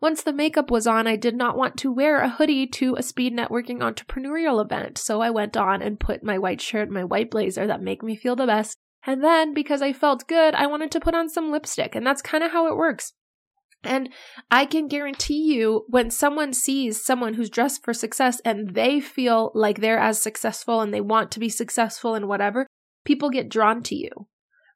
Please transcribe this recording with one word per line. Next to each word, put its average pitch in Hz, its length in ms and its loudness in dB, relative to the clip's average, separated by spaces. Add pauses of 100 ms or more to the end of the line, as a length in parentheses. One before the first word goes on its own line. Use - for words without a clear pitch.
Once 311 220 2
the 302 100 -2
makeup 294 380 0
was 233 160 2
on, 226 200 2
I 220 100 2
did 233 200 0
not 247 200 0
want 254 220 -2
to 269 140 -2
wear 277 280 4
a 254 80 2
hoodie 269 380 2
to 254 300 -2
a 247 60 -4
speed 247 300 -2
networking 240 460 -4
entrepreneurial 262 840 -2
event. - 360 -6
So 214 220 -2
I 233 100 2
went 214 260 -2
on 196 240 2
and 208 200 -4
put - 240 -4
my 202 140 0
white 190 220 -2
shirt, 208 300 -2
my 190 140 -4
white 214 260 0
blazer 208 380 -2
that 190 140 -2
make 190 200 -6
me 220 140 -6
feel 247 200 -2
the 262 100 0
best. 214 300 0 (300)
And 269 160 -2
then 320 320 4
because 294 260 0
I 277 120 0
felt 269 340 2
good, 320 300 6
I 285 100 4
wanted 302 240 -2
to 330 100 -2
put 330 140 0
on 330 140 0
some 320 240 -4
lipstick. - 420 -4
And 220 100 -4
that's 269 160 0
kinda 320 280 -2
how 330 180 2
it 262 100 0
works. 302 360 -2 (680)
And 262 280 -2 (400)
I 254 140 6
can 302 240 -2
guarantee 294 680 -2
you, 220 340 2
when 240 220 2
someone 285 440 0
sees 262 500 -2
someone 240 300 0
who's 220 160 -4
dressed 269 340 0
for 240 80 -2
success 240 520 0
and 208 300 -2
they 247 240 4
feel 240 560 0
like 208 260 2
they're 220 180 2
as 220 220 2
successful 220 600 -2
and 208 120 -2
they 208 100 -2
want 214 300 2
to 214 80 -8
be 226 100 -2
successful 226 640 -2
and 208 120 -4
whatever, 202 400 0 (380)
people 285 240 2
get 247 220 -2
drawn 220 320 2
to - 120 -8
you, - 320 -10 (500)